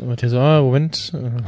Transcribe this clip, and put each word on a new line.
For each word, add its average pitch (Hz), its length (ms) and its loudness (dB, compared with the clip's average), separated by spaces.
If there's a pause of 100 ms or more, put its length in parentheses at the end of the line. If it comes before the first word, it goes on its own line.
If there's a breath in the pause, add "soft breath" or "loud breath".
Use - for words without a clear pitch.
meinte 120 220 -4
er - 20 0
so, 123 100 0
"Ah, 151 220 4
Moment", 143 540 0
äh, 123 160 -6 (120)
<laughs> - 60 -6